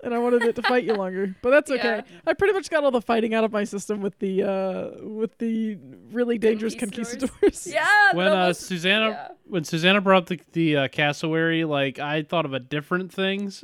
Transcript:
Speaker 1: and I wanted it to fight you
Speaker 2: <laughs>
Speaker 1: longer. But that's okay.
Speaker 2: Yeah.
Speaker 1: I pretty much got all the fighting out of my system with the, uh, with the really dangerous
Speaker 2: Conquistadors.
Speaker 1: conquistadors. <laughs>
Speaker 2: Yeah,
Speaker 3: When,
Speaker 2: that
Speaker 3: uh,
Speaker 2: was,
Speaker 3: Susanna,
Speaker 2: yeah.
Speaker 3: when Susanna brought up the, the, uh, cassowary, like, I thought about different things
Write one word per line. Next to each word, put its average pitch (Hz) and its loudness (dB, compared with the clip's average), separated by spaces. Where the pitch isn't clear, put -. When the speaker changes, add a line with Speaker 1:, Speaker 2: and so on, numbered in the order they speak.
Speaker 1:
and 240 -4
I - -2
wanted 240 2
it 233 2
to 240 -6
fight 247 2
you 220 0
Speaker 2:
<laughs> - 0
Speaker 1:
longer. 190 -4
But 247 2
that's 294 4
okay. 233 -2
Speaker 2:
Yeah. 175 -20
Speaker 1:
I 339 2
pretty 392 2
much 359 -4
got 311 2
all 277 2
the 240 0
fighting 220 0
out 220 2
of 214 0
my 208 -2
system 202 -6
with 196 -4
the, 190 -2
uh, 190 -4
with 220 -6
the 220 -4
really 240 0
dangerous 220 2
Speaker 2:
Conquistadors. 233 -6
Speaker 1:
conquistadors. - 0
<laughs> 311 -8
Speaker 2:
Yeah, 392 4
Speaker 3:
When, 180 2
Speaker 2:
that 202 4
Speaker 3:
uh, - 4
Speaker 2:
was, 175 2
Speaker 3:
Susanna, 190 0
Speaker 2:
yeah. 147 -8
Speaker 3:
when 175 -4
Susanna 180 2
brought 190 6
up - -16
the, 180 -6
the, 165 2
uh, 135 2
cassowary, 160 0
like, 139 -2
I 147 -4
thought 160 -2
about 131 -8
different 175 -4
things 196 -4